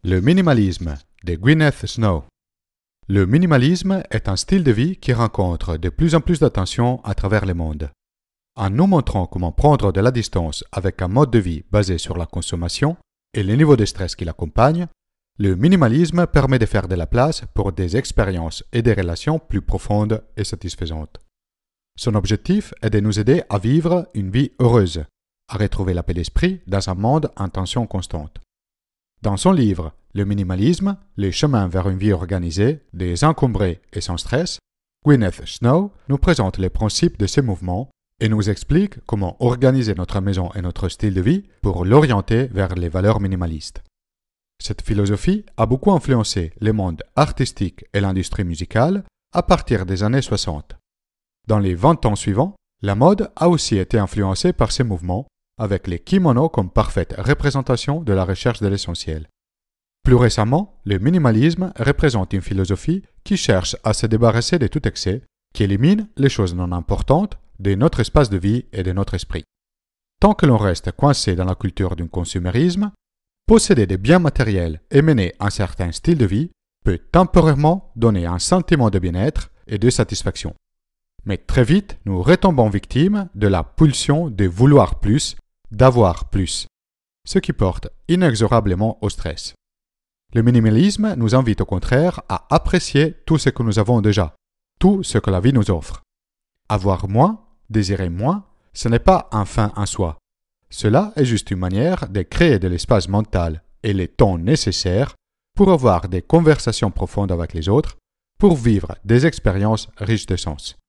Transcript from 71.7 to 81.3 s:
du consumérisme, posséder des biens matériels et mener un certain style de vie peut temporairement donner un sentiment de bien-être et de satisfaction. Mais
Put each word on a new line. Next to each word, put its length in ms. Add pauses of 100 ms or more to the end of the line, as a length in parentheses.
du 120
consumérisme, 840 (560)
posséder 400
des 100
biens 220
matériels 600 (120)
et 100
mener 380
un 100
certain 420
style 280
de 80
vie 240 (340)
peut 140 (120)
temporairement 840
donner 320
un 100
sentiment 540
de 80
bien-être 500 (160)
et 140
de 100
satisfaction. 640 (720)
Mais 120